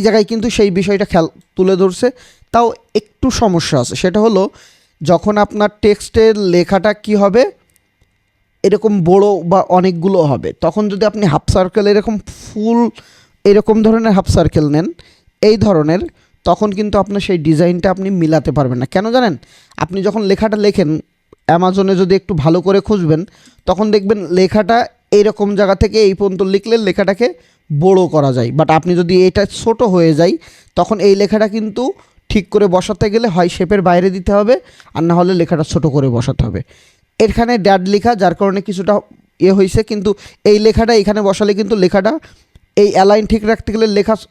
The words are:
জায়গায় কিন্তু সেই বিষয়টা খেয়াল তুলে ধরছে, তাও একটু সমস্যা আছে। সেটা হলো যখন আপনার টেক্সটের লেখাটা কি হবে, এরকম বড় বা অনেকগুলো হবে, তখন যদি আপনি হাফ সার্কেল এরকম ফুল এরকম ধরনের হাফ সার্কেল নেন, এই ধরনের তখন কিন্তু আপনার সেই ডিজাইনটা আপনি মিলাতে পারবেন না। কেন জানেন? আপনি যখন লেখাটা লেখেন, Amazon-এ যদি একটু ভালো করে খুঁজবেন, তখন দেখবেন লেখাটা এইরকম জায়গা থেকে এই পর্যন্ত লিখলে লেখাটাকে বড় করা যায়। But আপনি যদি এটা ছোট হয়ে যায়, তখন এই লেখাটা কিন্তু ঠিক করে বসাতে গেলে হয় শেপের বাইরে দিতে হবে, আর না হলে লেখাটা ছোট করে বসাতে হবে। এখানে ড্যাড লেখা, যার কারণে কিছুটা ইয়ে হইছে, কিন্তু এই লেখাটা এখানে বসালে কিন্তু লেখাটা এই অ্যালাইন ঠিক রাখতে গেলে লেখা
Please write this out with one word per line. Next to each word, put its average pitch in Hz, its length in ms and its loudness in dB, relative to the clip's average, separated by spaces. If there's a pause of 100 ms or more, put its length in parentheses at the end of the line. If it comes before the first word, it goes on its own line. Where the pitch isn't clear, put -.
জায়গায় 214 260 2
কিন্তু 226 160 -4 (100)
সেই 208 120 2 (100)
বিষয়টা 196 320 -2
খেয়াল 165 160 0 (300)
তুলে 185 240 2
ধরছে, 190 260 0 (460)
তাও 233 140 2 (320)
একটু - 280 -6 (140)
সমস্যা 175 420 0
আছে। 117 180 -8
সেটা 190 240 0
হলো 196 180 2 (580)
যখন 170 320 0 (120)
আপনার 208 240 -2 (140)
টেক্সটের 220 500 2 (200)
লেখাটা 190 380 0 (120)
কি 208 180 -2
হবে, 202 220 2 (1200)
এরকম 208 260 0 (160)
বড় 196 160 4 (260)
বা 190 80 4 (180)
অনেকগুলো 180 420 0 (120)
হবে, 92 180 -4 (140)
তখন 175 280 -2
যদি 196 200 -8
আপনি 208 120 -4 (100)
হাফ 156 120 -4 (100)
সার্কেল 202 380 0
এরকম 214 220 -2 (280)
ফুল 226 360 -2 (680)
এরকম 208 280 0 (100)
ধরনের 226 300 0
হাফ 196 180 -2
সার্কেল 156 300 0 (100)
নেন, 165 120 -2 (540)
এই 214 140 4 (100)
ধরনের 165 360 0 (420)
তখন 202 280 0
কিন্তু 208 260 -4
আপনার 196 240 -2
সেই 190 160 -2
ডিজাইনটা 170 540 0
আপনি 190 180 -6
মিলাতে 160 420 -2
পারবেন 127 260 -2
না। 131 80 -4
কেন 208 260 -4
জানেন? 233 260 0 (400)
আপনি 190 260 -6
যখন 208 180 -2
লেখাটা 208 360 0
লেখেন, 196 420 0 (560)
Amazon-এ 185 400 0
যদি 180 200 2
একটু 190 180 -4
ভালো 160 280 0
করে 196 180 2
খুঁজবেন, 180 460 -2 (400)
তখন 196 260 0
দেখবেন 202 400 0
লেখাটা 208 560 0 (240)
এইরকম 208 440 0
জায়গা 196 200 2
থেকে 214 280 0
এই 196 100 2
পর্যন্ত 190 280 -4
লিখলে 202 360 0
লেখাটাকে 202 560 -2 (460)
বড় 185 280 4
করা 139 260 0
যায়। 120 180 -2
But 151 200 0
আপনি 165 240 0
যদি 180 320 2
এটা 202 180 0
ছোট 226 380 -4
হয়ে 175 300 2
যায়, 175 240 2 (380)
তখন 180 240 -2
এই 196 160 4
লেখাটা 208 320 0
কিন্তু 226 460 -6 (360)
ঠিক 202 200 -2
করে 208 180 2
বসাতে 185 420 -2
গেলে 226 180 0
হয় 180 220 0
শেপের 196 320 -2
বাইরে 180 280 2
দিতে 185 220 -4
হবে, 208 280 2 (340)
আর - 100 -4
না 170 120 2
হলে 180 180 2
লেখাটা 170 300 -2
ছোট 156 220 -2
করে 135 240 0
বসাতে 123 340 -2
হবে। 92 180 -6 (580)
এখানে 226 380 0
ড্যাড 190 300 2
লেখা, 214 280 0
যার 180 200 0
কারণে 196 260 -2
কিছুটা 196 380 -2 (400)
ইয়ে 180 120 4
হইছে, 196 320 2
কিন্তু 208 320 -4 (280)
এই 208 160 4
লেখাটা 220 340 2
এখানে 208 280 2
বসালে 202 320 0
কিন্তু 202 220 -2
লেখাটা 202 440 0 (560)
এই 202 160 4
অ্যালাইন 202 340 4
ঠিক 208 200 -2
রাখতে 220 280 -2
গেলে 220 140 0
লেখা 208 280 0 (140)